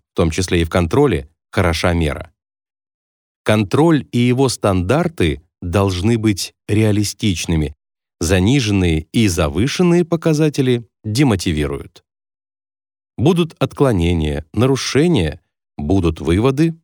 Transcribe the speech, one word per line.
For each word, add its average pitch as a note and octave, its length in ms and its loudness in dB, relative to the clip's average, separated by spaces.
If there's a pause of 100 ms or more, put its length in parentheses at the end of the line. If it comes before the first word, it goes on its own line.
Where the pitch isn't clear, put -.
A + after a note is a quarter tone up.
(120)
в - 40 -20
том E2+ 140 0
числе F#2 300 -2
и E2+ 40 0
в E2 40 -4
контроле, F#2 640 0 (200)
хороша F2 440 0
мера. D#2+ 380 -4 (1120)
Контроль C3 680 2
и A#2+ 60 0
его B2 320 2
стандарты F#2+ 920 -2 (200)
должны G2 560 0
быть G#2+ 360 -2 (140)
реалистичными. G2+ 1040 -2 (460)
Заниженные F#2 920 0
и A#2 140 2
завышенные G#2 800 0
показатели D3+ 840 0 (160)
демотивируют. F#2 1000 -2 (1120)
Будут E3 420 0
отклонения, E2+ 960 0
нарушения, B2+ 880 0 (380)
будут E2 420 0
выводы C3+ 640 2